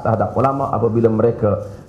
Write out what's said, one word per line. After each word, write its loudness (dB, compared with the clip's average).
terhadap 0
ulama 0
apabila 2
mereka 0